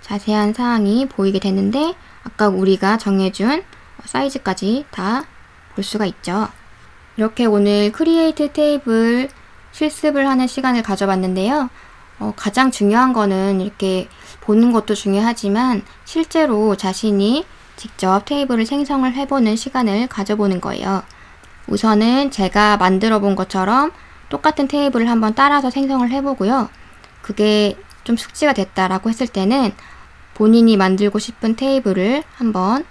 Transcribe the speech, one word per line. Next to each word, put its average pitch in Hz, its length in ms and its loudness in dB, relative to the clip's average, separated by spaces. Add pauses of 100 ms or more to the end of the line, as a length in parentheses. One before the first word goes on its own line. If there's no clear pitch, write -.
자세한 208 520 -2
사항이 240 540 0
보이게 196 320 -2
되는데 202 560 -2 (280)
아까 214 260 0
우리가 190 480 2
정해준 196 680 0 (420)
사이즈까지 254 840 -4
다 226 340 -4 (500)
볼 196 80 -6
수가 208 220 -4
있죠. 190 440 -4 (680)
이렇게 220 280 0
오늘 208 460 4
크리에이트 320 640 0
테이블 254 760 0 (420)
실습을 294 560 0
하는 254 180 2
시간을 247 380 -2
가져봤는데요. 196 840 -2 (500)
어, 208 160 -6
가장 254 360 0
중요한 233 400 2
거는 196 480 0
이렇게 185 480 -4 (340)
보는 226 300 4
것도 220 220 0
중요하지만 214 920 -2 (220)
실제로 262 720 0
자신이 208 680 0 (300)
직접 196 500 -2
테이블을 262 400 -2
생성을 269 480 -2
해보는 269 420 0
시간을 233 520 -2
가져보는 202 540 -2
거예요. - 420 -4 (640)
우선은 226 640 2
제가 208 460 0
만들어 202 420 2
본 202 160 0
것처럼 196 560 0 (380)
똑같은 294 380 0
테이블을 269 420 0
한번 220 240 2
따라서 277 360 2
생성을 269 400 0
해보고요. 262 600 -2 (520)
그게 214 560 0 (260)
좀 233 120 -2
숙지가 - 380 -2
됐다라고 185 560 -2
했을 233 180 -4
때는 233 460 0 (600)
본인이 220 440 6
만들고 196 420 2
싶은 226 360 -4
테이블을 254 680 0 (120)
한번 220 560 -2